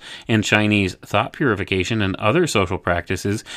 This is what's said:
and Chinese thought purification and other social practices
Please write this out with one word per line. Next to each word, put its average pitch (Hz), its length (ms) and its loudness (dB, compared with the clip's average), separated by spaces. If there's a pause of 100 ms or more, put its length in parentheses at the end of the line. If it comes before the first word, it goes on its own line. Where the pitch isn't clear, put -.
(260)
and 113 160 2
Chinese 104 520 2 (100)
thought - 300 -2
purification 101 680 0
and 95 160 0
other 139 300 2
social 95 320 0
practices 95 680 -2 (120)